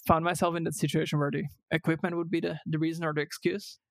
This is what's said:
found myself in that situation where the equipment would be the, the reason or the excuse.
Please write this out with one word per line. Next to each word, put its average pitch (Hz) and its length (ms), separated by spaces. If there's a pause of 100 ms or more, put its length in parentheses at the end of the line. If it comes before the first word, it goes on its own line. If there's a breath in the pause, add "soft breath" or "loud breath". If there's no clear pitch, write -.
found 165 180
myself 170 320
in 165 80
that 160 100
situation 156 440
where 143 120
the 147 140 (260)
equipment 165 460
would 170 140
be 170 100
the, 165 260
the 156 120
reason 165 260
or 156 100
the 151 80
excuse. - 560 (120)